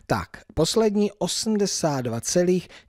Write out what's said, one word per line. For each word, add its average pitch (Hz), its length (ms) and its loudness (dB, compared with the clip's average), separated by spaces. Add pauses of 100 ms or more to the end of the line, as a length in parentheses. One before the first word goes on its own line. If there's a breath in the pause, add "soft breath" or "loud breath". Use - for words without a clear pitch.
Tak, - 360 -6 (120)
poslední 208 580 0
osmdesát 180 880 0
dva 117 200 -4
celých 180 480 2 (200 loud breath)